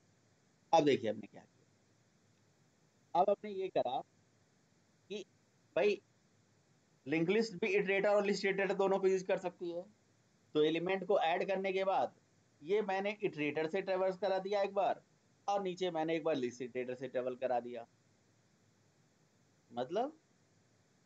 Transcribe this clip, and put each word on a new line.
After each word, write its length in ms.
अब 100
देखिए 260
हमने 180
क्या 140
किया। 1800
अब 80
हमने 220
ये 160
करा 340
कि 160
भाई 260
लिंक 220
list 240
भी 140
iterator 420
और 160
list 200
iterator 280
दोनों 260
को 80
यूज़ 180
कर 120
सकती 340
है। 140
तो 100
element 440
को 120
ऐड 280
करने 260
के 100
बाद 320
ये 180
मैंने 420
iterator 440
से 140
traverse 360
करा 220
दिया 220
एक 120
बार, 300
और 160
नीचे 280
मैंने 240
एक 80
बार 120
list 260
iterator 340
से 120
travel 280
करा 240
दिया। 280
मतलब 460